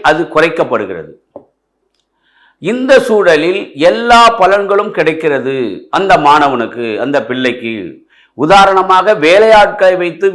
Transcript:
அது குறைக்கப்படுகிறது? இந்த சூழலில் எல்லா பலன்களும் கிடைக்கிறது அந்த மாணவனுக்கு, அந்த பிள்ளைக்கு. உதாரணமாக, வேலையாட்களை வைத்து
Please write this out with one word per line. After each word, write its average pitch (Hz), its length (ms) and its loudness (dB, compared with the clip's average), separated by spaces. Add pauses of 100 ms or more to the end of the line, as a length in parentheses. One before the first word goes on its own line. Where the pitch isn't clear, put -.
அது 156 140 2 (120)
குறைக்கப்படுகிறது? 113 800 -4 (1500)
இந்த 254 300 -2 (160)
சூழலில் 180 520 2 (300)
எல்லா 233 320 2 (180)
பலன்களும் 202 560 0
கிடைக்கிறது 151 580 -2 (440)
அந்த 190 140 0 (140)
மாணவனுக்கு, 131 600 0 (180)
அந்த 143 240 -2
பிள்ளைக்கு. 123 460 -6 (640)
உதாரணமாக, 190 760 2 (120)
வேலையாட்களை 202 760 4
வைத்து 175 320 -4